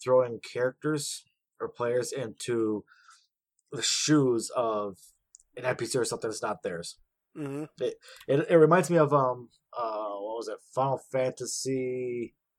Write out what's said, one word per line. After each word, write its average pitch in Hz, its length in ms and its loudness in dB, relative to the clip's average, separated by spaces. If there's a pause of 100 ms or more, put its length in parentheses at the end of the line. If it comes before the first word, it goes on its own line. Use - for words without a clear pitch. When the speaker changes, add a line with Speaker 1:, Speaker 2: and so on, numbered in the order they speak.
Speaker 1:
throwing 127 380 4
characters 143 880 -4 (340)
or 113 80 -6
players 120 460 -2
into 113 720 -2 (880)
the 113 80 -6
shoes 131 760 2
of 104 420 -2 (600)
an - 80 -10
N 127 100 0
P 117 100 -4
C 123 120 -2
or 113 80 2
something 113 240 -4
that's - 140 -6
not 107 200 -6
theirs. 85 340 -8 (380)
Speaker 2:
Mm-hmm. 143 280 -8 (200)
Speaker 1:
It, 117 120 -4 (320)
it, 143 240 2
it 175 40 8
reminds 165 340 8
me 170 80 4
of, 143 140 6
um, 127 380 2 (280)
uh, 107 360 -4
what 107 240 -8
was 110 100 -8
it? 104 100 -8 (160)
Final 135 280 0 (100)
Fantasy 127 1200 -4 (240)